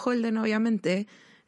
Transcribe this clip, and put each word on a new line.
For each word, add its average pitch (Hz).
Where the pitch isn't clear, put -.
Holden, 226
obviamente, 214